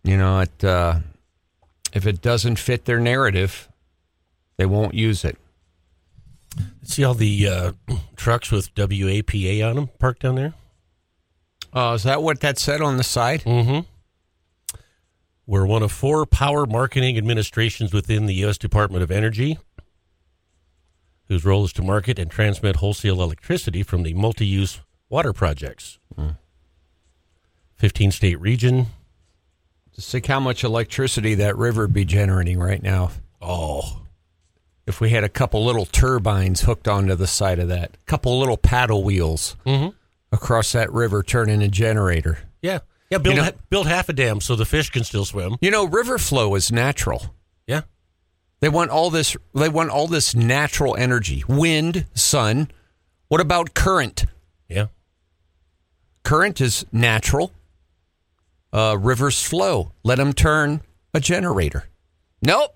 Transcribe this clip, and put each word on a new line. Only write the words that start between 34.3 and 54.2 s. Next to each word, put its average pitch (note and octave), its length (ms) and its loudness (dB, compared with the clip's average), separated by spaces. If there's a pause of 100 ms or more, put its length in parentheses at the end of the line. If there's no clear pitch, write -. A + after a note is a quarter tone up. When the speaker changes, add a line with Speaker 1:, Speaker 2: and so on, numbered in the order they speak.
Speaker 1:
If - 120 -6
we A2 120 2
had A2 120 2
a G2 60 -2
couple A2 340 0
little A#2 220 0
turbines G#2 760 2
hooked A#2+ 260 0
onto G2 280 2
the F2+ 120 -2
side F#2 320 0
of F2 100 -2
that, F2 260 -4
a - 100 -20
couple B2+ 340 0
little B2+ 180 0
paddle A2+ 460 2
wheels F2 520 -2 (100)
Speaker 2:
Mm-hmm. C#3 240 0 (420)
Speaker 1:
across A2+ 400 0
that A2+ 200 0
river G#2 300 0
turning G#2+ 400 0
a G2+ 60 2
generator. F#2+ 720 0 (220)
Speaker 2:
Yeah. F3+ 180 -4 (300)
Yeah, F#3+ 100 0
build F#3 160 4
Speaker 1:
You D3 60 2
know D#3 40 2
Speaker 2:
ha-, - 120 -4 (120)
build F#3 180 0
half F3 220 0
a E3 40 -4
dam A2+ 280 0
so B2 140 -2
the A2 100 0
fish D3+ 240 0
can A#2+ 140 -4
still G2 220 -4
swim. G2 360 -6
Speaker 1:
You F#3 80 2
know, G#3 160 2
river A#3 320 -2
flow A2+ 380 0
is G2 160 0
natural. A#2+ 600 -2 (340)
Speaker 2:
Yeah. D3 140 -2 (800)
Speaker 1:
They D3+ 80 2
want E3 200 2
all D#3 220 2
this, D#3 260 -2 (160)
they D3+ 160 2
want D#3+ 220 0
all D#3 160 0
this E3 260 0
natural B2+ 600 2
energy, A#2 520 0
wind, D#3+ 580 2 (100)
sun. C3 560 2 (560)
What D#3 140 2
about E3+ 340 0
current? F3+ 500 0 (420)